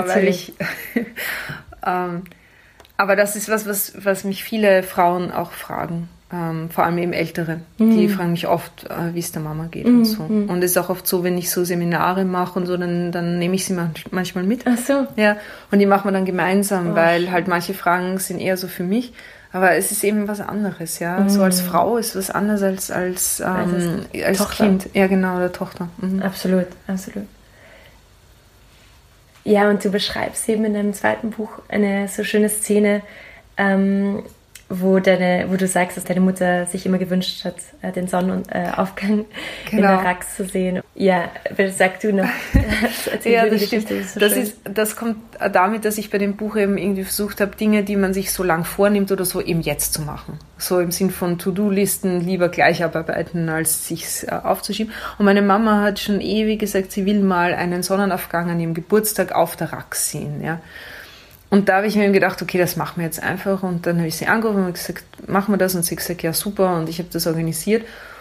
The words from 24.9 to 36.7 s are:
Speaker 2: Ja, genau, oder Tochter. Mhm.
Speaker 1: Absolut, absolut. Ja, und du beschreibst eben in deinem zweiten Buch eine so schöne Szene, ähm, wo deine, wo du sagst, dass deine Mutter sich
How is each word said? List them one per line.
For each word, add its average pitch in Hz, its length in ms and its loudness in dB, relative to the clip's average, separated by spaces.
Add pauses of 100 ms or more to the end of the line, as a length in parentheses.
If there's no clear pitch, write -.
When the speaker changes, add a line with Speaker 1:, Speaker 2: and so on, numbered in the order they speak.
Speaker 2:
Ja, 190 140 4
genau, 185 300 2
oder 180 120 0
Tochter. 180 380 -8 (120)
Mhm. 190 220 -2
Speaker 1:
Absolut, 185 440 0 (200)
absolut. 202 400 -6 (2250)
Ja, 208 260 4
und 202 140 2
du 202 60 2
beschreibst - 580 -4
eben 220 180 2
in 208 80 0
deinem 208 180 0
zweiten 214 380 -2
Buch 214 180 -8 (200)
eine 202 400 0
so 208 160 -6
schöne 214 260 2
Szene, 208 520 2 (540)
ähm, 196 640 2 (500)
wo 190 280 4
deine, 180 500 4
wo 190 60 0
du 185 100 0
sagst, 180 300 0
dass 190 80 -10
deine 185 160 0
Mutter 180 460 2
sich - 200 -6